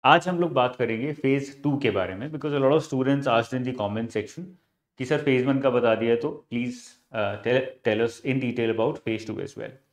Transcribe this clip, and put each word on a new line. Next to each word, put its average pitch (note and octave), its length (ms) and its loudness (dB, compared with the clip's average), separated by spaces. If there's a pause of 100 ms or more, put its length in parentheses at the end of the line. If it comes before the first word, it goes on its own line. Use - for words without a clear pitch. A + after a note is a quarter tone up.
आज E3+ 220 6
हम F3+ 120 -2
लोग E3 140 0
बात B2 220 2
करेंगे A#2+ 380 -2
फेज C#3 500 -2
टू C#3+ 140 2
के B2 220 0
बारे F#2 160 -4
में, C3 160 -8
because D3 280 -4
a C3+ 60 2
lot D3 140 6
of D3+ 100 -6
students C3+ 480 0
asked B2 220 -2
in B2+ 100 -4
the B2+ 120 -6
comment A2 360 -4
section C3 280 -6 (520)
कि C3 80 -6
"सर, D3 180 0
फेज B2+ 220 2
वन C3+ 140 2
का C3+ 100 2
बता A#2+ 260 4
दिया A#2 200 2
तो D3 380 -6
please, B2 300 -6 (320)
uh, G#2 180 0 (140)
tell, C3 180 4 (220)
tell A2+ 200 2
us - 180 -8
in C3 200 0
detail A2+ 320 0
about B2 300 0
phase A2 240 -4
two F#2+ 160 -6
as - 100 -14
well।" A2 240 -12 (120)